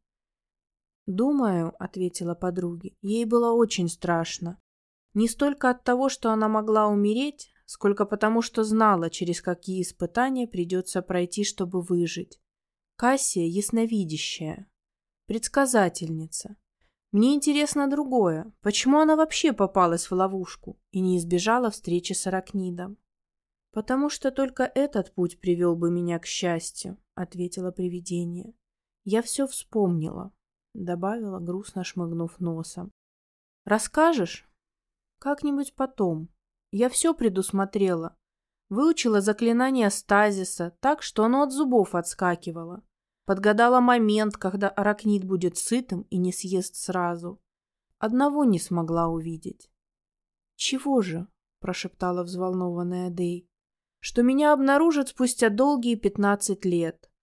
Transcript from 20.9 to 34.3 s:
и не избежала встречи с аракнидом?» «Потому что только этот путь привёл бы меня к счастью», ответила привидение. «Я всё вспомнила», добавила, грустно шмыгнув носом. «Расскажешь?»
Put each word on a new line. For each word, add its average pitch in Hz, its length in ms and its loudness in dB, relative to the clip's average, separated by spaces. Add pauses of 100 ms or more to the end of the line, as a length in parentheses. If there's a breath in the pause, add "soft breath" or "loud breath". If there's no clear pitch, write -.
и 185 80 -2
не 180 180 2
избежала 202 520 2
встречи 175 440 -4
с - 120 -4
аракнидом?» 185 680 -6 (760)
«Потому 262 380 -2
что 277 220 -4
только 262 340 -2
этот 269 500 -2
путь 175 240 -2
привёл 175 380 2
бы 170 140 0
меня 175 280 -2
к 170 60 -10
счастью», 175 720 -6 (180)
ответила 180 560 -8
привидение. 175 840 -6 (500)
«Я 208 160 2
всё 269 260 -2
вспомнила», 185 880 -2 (400)
добавила, 190 640 -6
грустно 180 460 -8
шмыгнув 170 560 -8
носом. 170 520 -8 (760)
«Расскажешь?» 226 800 2 (680)